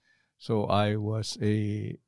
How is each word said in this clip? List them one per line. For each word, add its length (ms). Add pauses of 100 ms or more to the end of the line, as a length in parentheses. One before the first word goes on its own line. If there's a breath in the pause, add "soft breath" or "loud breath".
(360)
So 300
I 300
was 440
a, 560 (120)